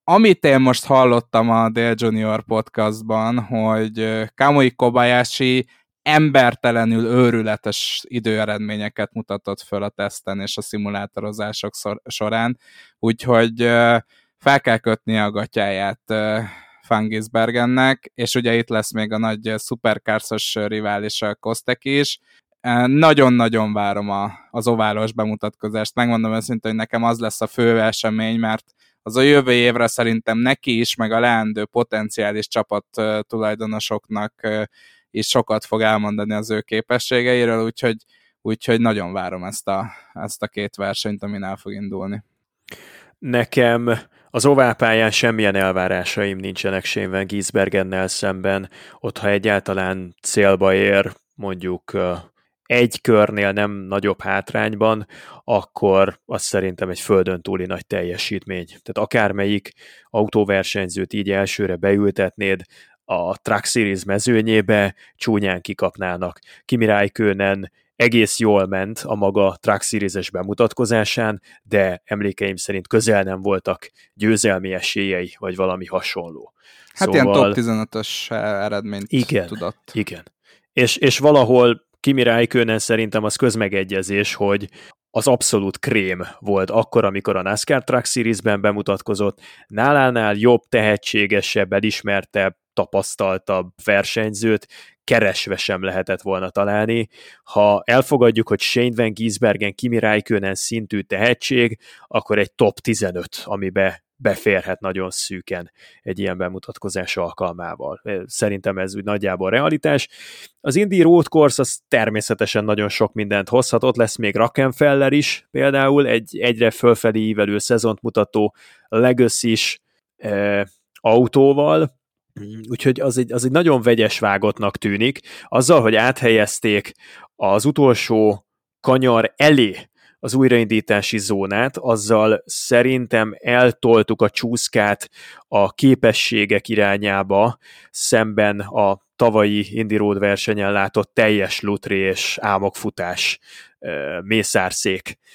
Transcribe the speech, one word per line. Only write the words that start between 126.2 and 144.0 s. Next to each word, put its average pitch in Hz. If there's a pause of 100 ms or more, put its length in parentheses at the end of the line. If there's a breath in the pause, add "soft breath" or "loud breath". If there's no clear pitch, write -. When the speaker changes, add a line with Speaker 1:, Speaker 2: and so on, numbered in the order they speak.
Speaker 2:
az 104
utolsó 113 (320)
kanyar 127
elé 135 (440 soft breath)
az 110
újraindítási 113
zónát, 101
azzal 110
szerintem 120
eltoltuk 120
a 104
csúszkát 113 (380 loud breath)
a 98
képességek 107
irányába, 101 (340 soft breath)
szemben 107
a 101 (140)
tavalyi 104
Indy 107
Road 104
versenyen 101
látott 98
teljes 107
lutri 101
és 95
álmokfutás, 98 (400 loud breath)
ö, 76